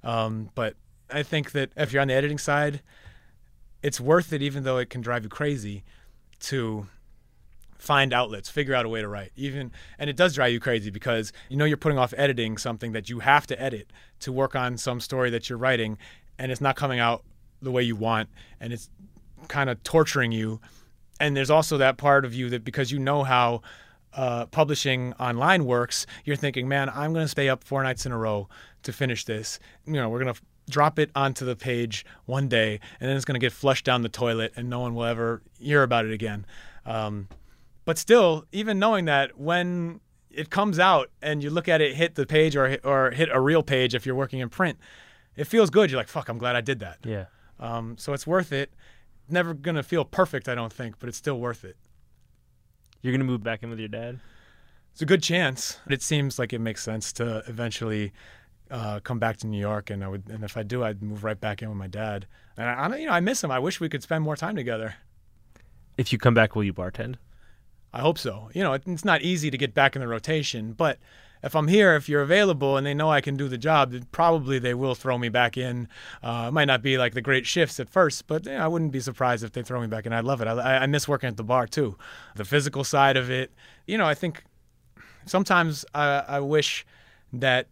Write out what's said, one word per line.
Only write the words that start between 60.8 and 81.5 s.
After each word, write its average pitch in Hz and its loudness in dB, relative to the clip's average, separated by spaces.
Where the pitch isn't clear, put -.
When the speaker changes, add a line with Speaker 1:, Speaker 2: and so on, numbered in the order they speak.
Speaker 1:
I'd 104 -4
move 104 -8
right 107 -4
back 104 -6
in 110 -8
with 104 -8
my 95 -8
dad. 101 -8
And 117 -4
I, 127 -2
I - 0
don't, 262 -4
you 320 -6
know, 269 0
I 175 4
miss 214 0
him. 147 -2
I 131 2
wish - -2
we 160 -2
could 139 -6
spend 160 -2
more 151 -2
time 190 -6
together. 113 -6
Speaker 2:
If - 0
you 120 0
come 120 6
back, 113 6
will 107 0
you 98 0
bartend? 113 -8
Speaker 1:
I 117 -8
hope 151 2
so. 107 -8
You 175 -2
know, 147 2
it, 135 -4
it's 175 -6
not 165 4
easy 156 0
to 131 -4
get 120 -2
back 139 4
in 139 -6
the 123 -6
rotation, 117 -4
but 156 0
if 123 -4
I'm 151 4
here, 190 8
if 143 -2
you're 147 4
available 143 4
and 139 0
they 143 -2
know 156 2
I 147 6
can 139 -4
do 139 -4
the 127 -6
job, 139 4
then 123 -10
probably 156 2
they 123 0
will 127 0
throw 127 -2
me 120 -2
back 120 2
in. 123 -4
Uh, 117 -4
it 123 -4
might 151 4
not 131 4
be, 131 2
like, 123 2
the 123 -4
great 131 0
shifts - 0
at 123 -8
first, 175 2
but, 156 -4
you 139 -8
know, 139 -2
I 160 2
wouldn't 160 -2
be 131 -4
surprised 123 -2
if 110 -10
they 123 -8
throw 123 -6
me 117 -4
back 110 -6
in. 113 -4
I 113 0
love 123 0
it. 110 -2
I, 113 0
I, 127 2
I - 2
miss 143 2
working 139 0
at 113 -6
the 113 -6
bar 120 2